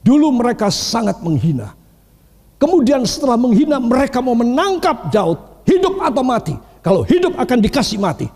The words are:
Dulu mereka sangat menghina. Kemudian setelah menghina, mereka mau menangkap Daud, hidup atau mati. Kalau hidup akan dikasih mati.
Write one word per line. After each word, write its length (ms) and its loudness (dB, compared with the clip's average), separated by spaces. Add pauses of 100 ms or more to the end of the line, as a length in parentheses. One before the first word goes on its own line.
Dulu 320 4
mereka 400 0
sangat 480 -4
menghina. 480 -2 (880)
Kemudian 480 2
setelah 320 -2
menghina, 400 2
mereka 400 0
mau 160 -2
menangkap 800 -2
Daud, 480 -2
hidup 400 2
atau 240 -2
mati. 320 -2 (240)
Kalau 240 2
hidup 320 0
akan 240 0
dikasih 400 -2
mati. 340 -4